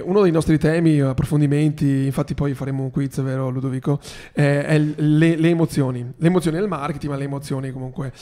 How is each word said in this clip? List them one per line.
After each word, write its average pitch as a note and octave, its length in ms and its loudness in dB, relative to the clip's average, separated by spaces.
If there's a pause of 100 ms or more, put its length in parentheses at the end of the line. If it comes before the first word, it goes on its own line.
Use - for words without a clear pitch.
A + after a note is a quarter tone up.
uno G3 160 2
dei F#3+ 100 6
nostri D#3 280 2
temi, D#3+ 420 4
approfondimenti, C#3+ 1040 2
infatti C#3 300 -2
poi C#3+ 180 -2
faremo C3+ 300 -6
un C3 80 -6
quiz, C#3 320 -4
vero C3 260 -2
Ludovico? C3 500 -2 (360)
Eh, C#3+ 320 2
è D#3 120 4
l-, D3+ 200 0
le, D#3 380 4
le D#3+ 120 2
emozioni. C3 720 0
Le D#3 80 2
emozioni E3 320 2
nel G#3 100 -2
marketing, D3 440 -6
ma C#3 40 -4
le C#3 80 -4
emozioni C#3 460 -6
comunque. B2+ 520 -10